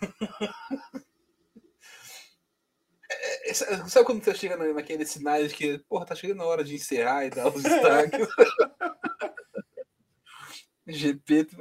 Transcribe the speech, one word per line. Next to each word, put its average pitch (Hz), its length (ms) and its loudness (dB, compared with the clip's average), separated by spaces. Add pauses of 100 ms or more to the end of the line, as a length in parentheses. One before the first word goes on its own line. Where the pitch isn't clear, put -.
<laughs> - 1040 -10 (2000)
É, - 380 -6
é, - 20 -6
sa-, 185 360 -4
sabe 247 160 10
quando 233 180 -2
você 196 100 2
chega 185 220 -4
na, 160 180 -2
naqueles 151 360 -6
sinais 147 400 -2
de - 80 -12
que, 147 220 -4
porra, - 260 -6
tá 170 100 -10
chegando 185 280 -6
a - 20 -6
hora 165 180 0
de 143 120 -8
encerrar 139 500 -2
e 131 40 -6
dar 123 200 0
os - 120 -4
destaques? 269 680 4
<laughs> - 2500 -2
G 147 280 -2
P, 151 280 2 (180)